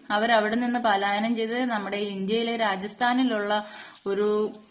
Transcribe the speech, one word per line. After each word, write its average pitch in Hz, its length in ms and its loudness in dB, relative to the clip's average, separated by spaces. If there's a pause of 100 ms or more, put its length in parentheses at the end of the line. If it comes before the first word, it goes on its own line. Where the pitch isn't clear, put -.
(120)
അവരവിടെ 214 440 2
നിന്ന് 240 240 0
പലായനം 208 560 2
ചെയ്ത് 226 300 -2
നമ്മുടെ 202 320 -4
ഇന്ത്യയിലെ 208 600 -2
രാജസ്ഥാനിലുള്ള 214 1080 0 (400)
ഒരു 208 460 0 (200)